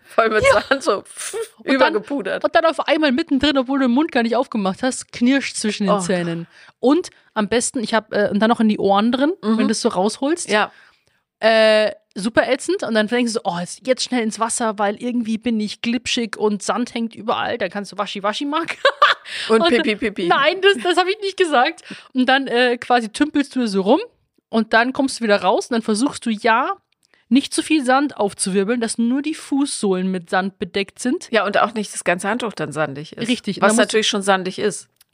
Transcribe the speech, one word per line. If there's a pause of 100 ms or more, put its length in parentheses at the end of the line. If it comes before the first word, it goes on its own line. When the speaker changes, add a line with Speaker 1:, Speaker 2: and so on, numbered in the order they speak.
Speaker 1:
<laughs>
Voll
mit
Speaker 2:
Ja.
Speaker 1:
Sand,
so
Speaker 2:
Und (600)
dann
Speaker 1:
übergepudert.
Speaker 2:
und
dann
auf
einmal
mittendrin,
obwohl
du
den
Mund
gar
nicht
aufgemacht
hast,
knirscht
zwischen
den
Speaker 1:
Oh.
Speaker 2:
Zähnen. (320)
Und (260)
am
besten,
ich
hab,
äh,
und
dann
noch
in
die
Ohren
drin, (100)
Speaker 1:
Mhm.
Speaker 2:
wenn
du
es
so
rausholst.
Speaker 1:
Ja. (720)
Speaker 2:
Äh, (240)
super
ätzend.
Und
dann
denkst
du
so,
„Oh,
jetzt,
jetzt
schnell
ins
Wasser,
weil
irgendwie
bin
ich
glitschig
und
Sand
hängt
überall.“
Dann
kannst
du
Waschi-Waschi
machen.
<laughs>
Speaker 1:
Und
Speaker 2:
Und
Speaker 1:
Pipi,
Pipi.
Speaker 2:
Nein,
das, (100)
das
hab
ich
nicht
gesagt. (300)
Und
dann,
äh,
quasi
tümpelst
du
so
rum (500)
und
dann
kommst
du
wieder
raus
und
dann
versuchst
du,
ja, (540)
nicht
zu
viel
Sand
aufzuwirbeln,
dass
nur
die
Fußsohlen
mit
Sand
bedeckt
sind.
Speaker 1:
Ja,
und
auch
nicht
das
ganze
Handtuch
dann
sandig
ist.
Speaker 2:
Richtig.
Und
Speaker 1:
Was
Speaker 2:
dann
musst
Speaker 1:
natürlich
schon
sandig
ist. (240)